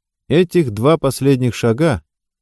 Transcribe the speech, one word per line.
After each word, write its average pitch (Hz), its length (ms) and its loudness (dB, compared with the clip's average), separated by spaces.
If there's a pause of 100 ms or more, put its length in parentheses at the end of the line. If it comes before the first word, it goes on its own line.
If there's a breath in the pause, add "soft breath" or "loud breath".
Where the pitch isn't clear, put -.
(280)
Этих 165 440 0
два 127 240 2
последних 131 580 0
шага 117 480 -2 (400)